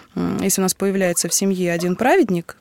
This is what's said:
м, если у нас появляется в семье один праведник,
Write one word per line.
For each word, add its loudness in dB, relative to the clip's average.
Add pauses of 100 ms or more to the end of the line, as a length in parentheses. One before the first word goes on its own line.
(140)
м, -2
если 0
у 2
нас 0
появляется 0
в -2
семье 0
один -2
праведник, 2